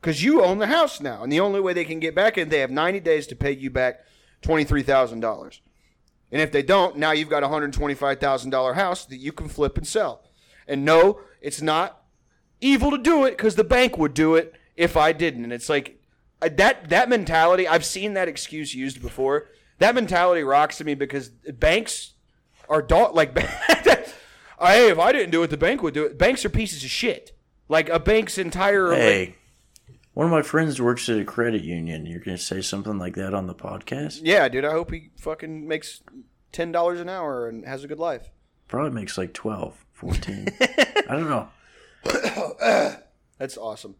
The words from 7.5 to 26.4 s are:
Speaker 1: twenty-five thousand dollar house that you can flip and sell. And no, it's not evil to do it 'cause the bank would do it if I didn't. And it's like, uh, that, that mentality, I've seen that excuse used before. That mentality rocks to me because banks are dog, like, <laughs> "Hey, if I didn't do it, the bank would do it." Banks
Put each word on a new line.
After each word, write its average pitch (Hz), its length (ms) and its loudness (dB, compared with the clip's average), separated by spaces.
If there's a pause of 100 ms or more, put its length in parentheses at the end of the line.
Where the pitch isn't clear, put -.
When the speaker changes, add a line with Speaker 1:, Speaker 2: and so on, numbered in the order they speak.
Speaker 1:
twenty-five 139 440 -2
thousand 135 320 -2
dollar 131 220 0
house 180 320 -2
that 131 140 -20
you 135 140 -10
can - 160 -12
flip - 280 -2
and 156 100 -6
sell. 175 380 -4 (420)
And 139 180 -4
no, 165 360 6 (220)
it's 147 180 -10
not 156 440 -2 (560)
evil 277 300 2
to 285 60 -2
do 277 300 4
it 233 100 0
'cause 214 200 0
the 214 80 4
bank 254 340 2
would 147 160 0
do 156 220 4
it 160 180 0 (220)
if 170 200 0
I 156 160 4
didn't. 143 320 -4
And 120 80 -8
it's 120 160 -10
like, 143 320 -2 (400)
uh, 165 160 0
that, 196 320 2
that 202 220 2
mentality, 175 580 4
I've 160 160 2
seen 196 300 -6
that 185 140 -2
excuse 151 460 -10
used 131 280 -8
before. 135 460 -2 (300)
That 220 160 6
mentality 180 480 2
rocks 143 360 2
to 156 60 -12
me 147 100 -2
because 139 340 -6
banks 156 840 -2 (540)
are 156 120 4
dog, 160 340 4
like, 151 200 2
<laughs> - 880 2 (420)
"Hey, 214 280 8
if 160 80 2
I 190 140 6
didn't 214 180 0
do 165 120 2
it, 165 80 0
the 147 60 -4
bank 175 260 0
would 151 120 -2
do 151 100 0
it." 143 140 -4
Banks 240 260 2